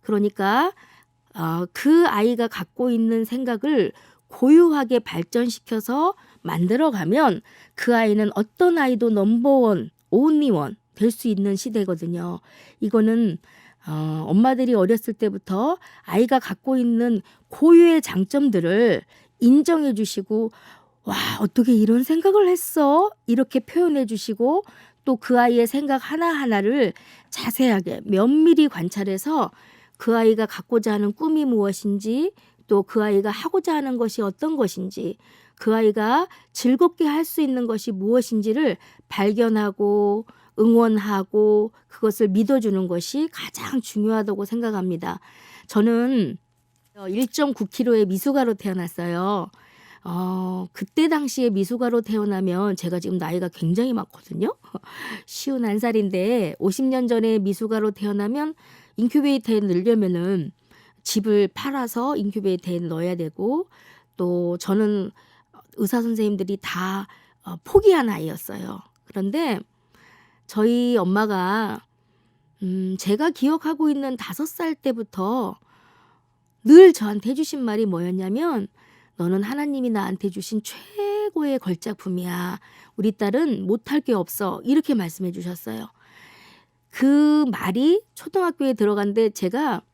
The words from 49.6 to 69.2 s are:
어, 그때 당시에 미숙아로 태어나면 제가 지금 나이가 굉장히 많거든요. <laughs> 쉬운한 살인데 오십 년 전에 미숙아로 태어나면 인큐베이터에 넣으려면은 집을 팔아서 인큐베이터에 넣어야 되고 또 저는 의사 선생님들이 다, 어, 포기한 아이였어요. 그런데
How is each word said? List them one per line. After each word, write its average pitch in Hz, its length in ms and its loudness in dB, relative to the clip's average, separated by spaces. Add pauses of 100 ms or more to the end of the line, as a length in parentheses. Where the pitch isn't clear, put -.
어, 185 720 -6
그때 - 360 -2
당시에 277 420 -2
미숙아로 233 500 -2
태어나면 202 720 -2
제가 175 240 -6
지금 180 200 -4
나이가 175 300 -4
굉장히 190 440 -2
많거든요. 208 720 -6
<laughs> - 640 -16
쉬운한 233 520 -4
살인데 208 800 0
오십 202 280 -2
년 254 200 0
전에 226 320 2
미숙아로 208 540 -2
태어나면 208 640 -4 (420)
인큐베이터에 240 640 0
넣으려면은 185 920 0 (540)
집을 208 500 0
팔아서 247 600 -4
인큐베이터에 190 640 -4
넣어야 170 340 -4
되고 190 540 -6 (480)
또 175 420 -2
저는 208 540 -2 (640)
의사 233 260 -2
선생님들이 208 580 -2
다, 190 460 -8 (380)
어, 180 180 -12
포기한 370 460 4
아이였어요. 185 720 -8 (240)
그런데 208 560 -4 (840)